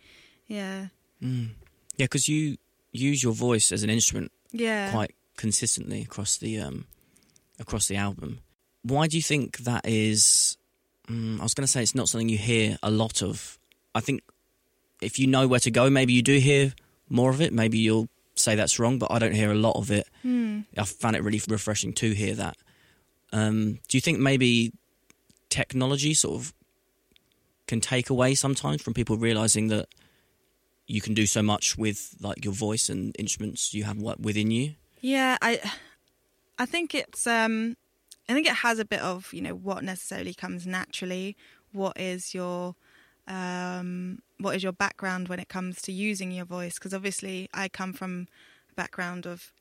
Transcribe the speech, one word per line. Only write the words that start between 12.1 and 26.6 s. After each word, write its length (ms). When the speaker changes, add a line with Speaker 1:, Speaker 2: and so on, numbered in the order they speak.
Speaker 2:
you 80
hear 440
a 80
lot 320
of. 380
I 60
think 220
if 180
you 80
know 220
where 100
to 120
go, 180
maybe 240
you 80
do 180
hear 340
more 200
of 120
it. 100
Maybe 260
you'll 300
say 200
that's 240
wrong, 200
but 120
I 80
don't 140
hear 180
a 40
lot 200
of 160
it. 160
Speaker 1:
Hmm. 400
Speaker 2:
I 80
found 320
it 60
really 260
refreshing 460
to 180
hear 220
that. 200
Um, 460
do 80
you 40
think 180
maybe 520
technology 640
sort 280
of 120